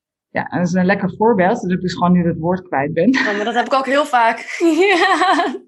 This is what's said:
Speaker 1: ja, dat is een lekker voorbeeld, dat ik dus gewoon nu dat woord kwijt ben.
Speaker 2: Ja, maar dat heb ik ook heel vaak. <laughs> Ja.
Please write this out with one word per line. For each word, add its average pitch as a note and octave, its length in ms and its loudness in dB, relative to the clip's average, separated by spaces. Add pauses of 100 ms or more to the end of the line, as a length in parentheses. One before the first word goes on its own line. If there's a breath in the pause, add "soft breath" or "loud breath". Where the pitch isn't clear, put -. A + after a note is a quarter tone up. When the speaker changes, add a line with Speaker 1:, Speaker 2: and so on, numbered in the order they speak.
(280)
Speaker 1:
ja, - 160 -6
dat F3 220 -2
is E3+ 60 -2
een F3+ 140 0
lekker G3 300 -2
voorbeeld, G#3+ 460 2
dat F3+ 80 -6
ik F3+ 100 -2
dus F3+ 140 -4
gewoon F3+ 180 2
nu F3+ 100 4
dat E3 160 -2
woord F3+ 300 -2
kwijt D3+ 240 -4
ben. F#3 200 2
Speaker 2:
Ja, B3+ 100 0 (140)
maar G#3 80 -4
dat A#3 100 -4
heb A#3+ 120 0
ik - 80 -4
ook - 120 0
heel C#4 180 0
vaak. A#3 340 2
<laughs> E4+ 520 0
Ja. F#4 440 2 (340)